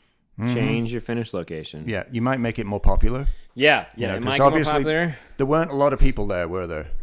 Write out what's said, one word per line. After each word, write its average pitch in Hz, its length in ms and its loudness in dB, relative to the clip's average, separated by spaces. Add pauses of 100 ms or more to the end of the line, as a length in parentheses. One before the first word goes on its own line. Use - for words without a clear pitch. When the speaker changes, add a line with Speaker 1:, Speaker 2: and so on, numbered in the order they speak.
(380)
Speaker 1:
Mm-hmm. 120 160 -2
Speaker 2:
Change 117 380 -2
your 117 100 -6
finish 117 320 -6
location. 80 520 -10
Speaker 1:
Yeah, 107 240 -6
you 117 120 -4
might 131 180 0
make 117 180 -4
it 110 80 -6
more 101 140 -6
popular. 110 460 4 (280)
Speaker 2:
Yeah, 131 320 2 (100)
Speaker 1:
You 113 60 -6
Speaker 2:
yeah, 117 60 -2
Speaker 1:
know, 95 60 -2
Speaker 2:
it - 40 -2
Speaker 1:
'cause 120 80 -6
Speaker 2:
might 131 60 0
get 139 60 2
more 135 80 6
Speaker 1:
obviously 151 280 4
Speaker 2:
popular. 156 420 0 (200)
Speaker 1:
there 135 100 0
weren't 156 240 0
a 139 40 -6
lot 139 180 2
of 131 60 -2
people 107 280 4
there, 90 220 -4
were 90 180 -6
there? 78 220 -8 (140)